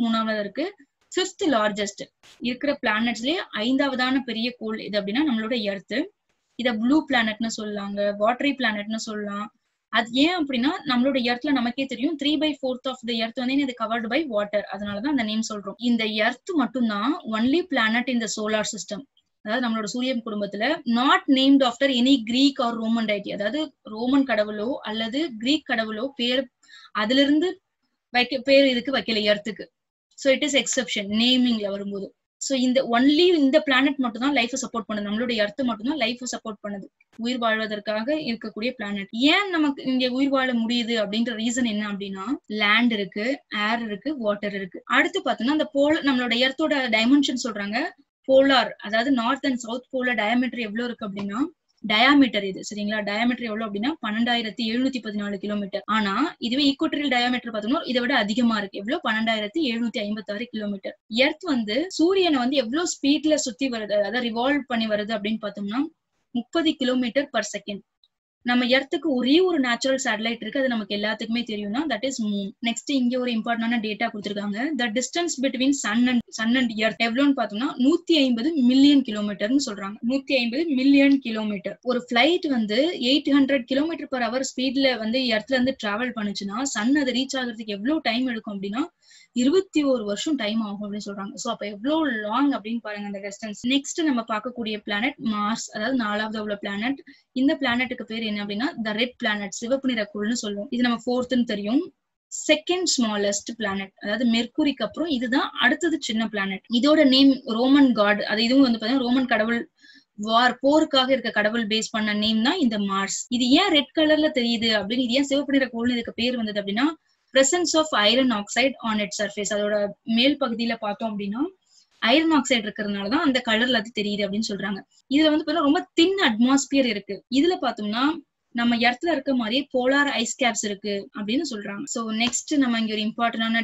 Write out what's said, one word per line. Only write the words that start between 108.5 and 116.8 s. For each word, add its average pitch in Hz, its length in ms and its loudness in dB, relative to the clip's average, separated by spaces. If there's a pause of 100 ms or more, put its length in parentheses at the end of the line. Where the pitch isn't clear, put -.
வந்து 226 140 2
பாத்தீங்கன்னா 247 260 0
Roman 247 260 2
கடவுள், 226 280 2 (580)
war, 233 460 2
போருக்காக 285 520 4
இருக்க 226 220 -2
கடவுள் 214 280 0
base 220 280 -2
பண்ண 214 300 0
name 220 240 2
தான் 370 160 2
இந்த 220 140 2 (100)
Mars. 196 320 -2 (160)
இது 247 100 2 (140)
ஏன் 392 160 2
red 285 240 -2
கலர்ல 302 300 4 (100)
தெரியுது 233 300 0 (100)
அப்படின்னு, 240 260 -2
இது 240 140 0
ஏன் 277 100 0
சிவப்பு 277 260 -2
நிற 269 180 -2
கோள்னு 240 220 -2
இதுக்கு 226 240 -6
பேர் 240 220 -2
வந்தது 208 200 -4
அப்படின்னா, 214 260 0 (460)